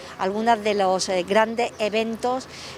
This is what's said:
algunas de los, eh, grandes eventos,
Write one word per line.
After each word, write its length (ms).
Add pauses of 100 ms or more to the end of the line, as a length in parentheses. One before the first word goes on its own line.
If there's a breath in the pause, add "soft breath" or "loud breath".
(200 loud breath)
algunas 420
de 120
los, 340
eh, 200
grandes 520
eventos, 680 (320 loud breath)